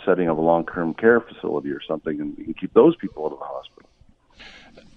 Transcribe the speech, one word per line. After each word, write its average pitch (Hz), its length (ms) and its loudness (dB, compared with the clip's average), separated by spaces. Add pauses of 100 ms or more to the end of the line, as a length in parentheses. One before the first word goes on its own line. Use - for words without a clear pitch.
setting 90 220 2
of 78 100 0
a - 20 0
long-term 82 540 0
care 117 260 4
facility 73 500 -8
or 69 120 -8
something, 76 380 -6
and 73 180 -10
you 76 60 -14
can 82 100 -8
keep - 180 -10
those 147 240 6
people 76 300 -10
out 76 60 -8
of 69 60 -16
the 71 60 -14
hospital. - 440 -16 (1080)